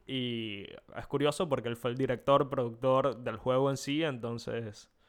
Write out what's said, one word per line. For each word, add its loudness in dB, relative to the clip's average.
y -4
es -10
curioso 2
porque 0
él -2
fue -2
el -4
director, 4
productor 2
del -6
juego 2
en 0
sí, -2
entonces -6